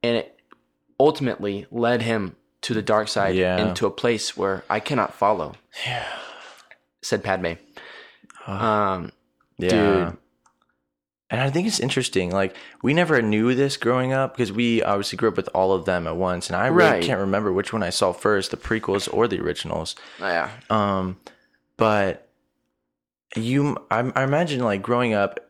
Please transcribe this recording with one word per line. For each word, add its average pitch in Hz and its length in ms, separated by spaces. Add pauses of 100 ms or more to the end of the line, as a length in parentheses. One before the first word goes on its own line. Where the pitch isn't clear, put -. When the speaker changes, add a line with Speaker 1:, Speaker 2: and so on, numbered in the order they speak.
Speaker 1:
And 117 140
it - 200 (600)
ultimately 127 720
led 117 300
him 110 340 (280)
to 127 100
the 110 80
dark 107 260
side 98 280
Speaker 2:
Yeah. 90 220
Speaker 1:
and 90 200
to 117 80
a 98 60
place - 440
where 95 340
I 107 120
cannot 123 320
follow. 98 400 (320)
Speaker 2:
Yeah. 123 200 (960)
Speaker 1:
Said - 220
Padme. 90 300 (920)
Speaker 2:
Uh, - 60
Speaker 1:
Um, 98 600 (460)
Speaker 2:
yeah. 90 120
Speaker 1:
dude, 98 480 (1120)
Speaker 2:
And 113 100
I 139 100
think 175 160
it's - 120
interesting, 117 520
like, 95 240 (260)
we 135 120
never 160 280
knew 110 320
this 135 240
growing 127 360
up 135 220
'cause 110 160
we 117 300
obviously 98 360
grew 113 120
up 92 80
with 95 160
all 95 200
of 90 120
them 90 220
at 80 80
once, 90 320
and 87 80
I 101 120
really 165 220
Speaker 1:
Right. 92 140
Speaker 2:
can't 92 160
remember 98 340
which 98 180
one 107 120
I 87 80
saw 92 220
first, 101 380
the - 60
prequels 101 560
or 117 140
the 95 120
originals. 80 560 (240)
Speaker 1:
Oh, 92 80
yeah. 85 220 (220)
Speaker 2:
Um, 98 460 (600)
but 104 500 (1080)
you, 131 420 (140)
I, 120 240
I 131 80
imagine, 143 400
like, 101 180
growing 120 320
up 101 260 (100)